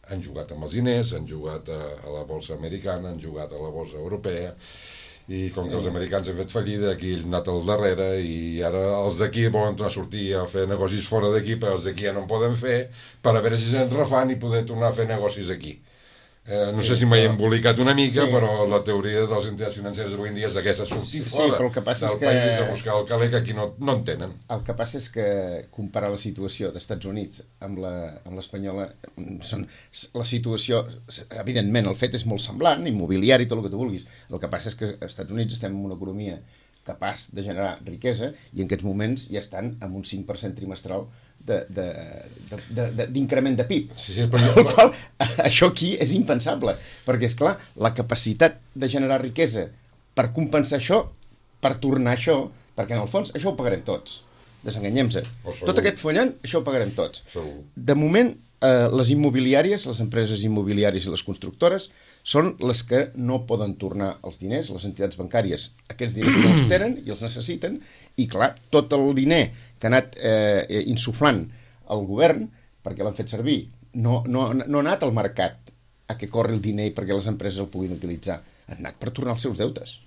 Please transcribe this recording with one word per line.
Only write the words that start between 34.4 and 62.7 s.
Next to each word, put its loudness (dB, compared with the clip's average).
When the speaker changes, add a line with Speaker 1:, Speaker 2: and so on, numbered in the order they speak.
Speaker 2:
que -6
passa -6
és -8
que -6
als -12
Estats -10
Units -4
estem -8
en -6
una -6
economia -8
capaç -8
de -10
generar -6
riquesa -4
i -10
en 0
aquests -2
moments -4
ja -4
estan -10
amb -10
un -10
cinc -8
per -8
cent -8
trimestral -8
de, -2
de, -6
de, -12
de, -4
de, -2
d'increment 2
de 2
pib. 0
Speaker 1:
Sí, -10
sí, 2
però 8
Speaker 2:
<laughs> 12
El 10
qual, 10
això 6
aquí 0
és 2
impensable, 2
perquè, 2
és 0
clar, 2
la 2
capacitat 2
de -2
generar 2
riquesa 0
per 2
compensar 0
això, 2
per 4
tornar 2
això, 4
perquè -2
en 0
el -6
fons -2
això -2
ho -6
pagarem 0
tots, -6
desenganyem-se. 0
Speaker 1:
Oh, -10
segur. -4
Speaker 2:
Tot 6
aquest 0
follant, 2
això 0
ho -6
pagarem 0
tots. -4
Speaker 1:
Segur. -8
Speaker 2:
De 2
moment, 4
eh, 6
les 4
immobiliàries, 4
les -6
empreses 0
immobiliàries 2
i -4
les -2
constructores 0
són 2
les 2